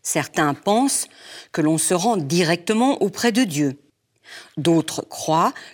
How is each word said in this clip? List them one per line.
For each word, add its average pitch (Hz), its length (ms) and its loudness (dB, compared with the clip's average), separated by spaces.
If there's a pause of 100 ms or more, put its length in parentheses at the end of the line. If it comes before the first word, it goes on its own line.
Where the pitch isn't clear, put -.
Certains 151 520 -2
pensent 233 540 0 (460)
que 165 80 0
l'on 156 160 2
se 180 160 0
rend 196 240 0
directement 175 840 0
auprès 214 300 0
de 247 120 2
Dieu. 143 360 -2 (760)
D'autres 160 500 0
croient 170 460 0 (200)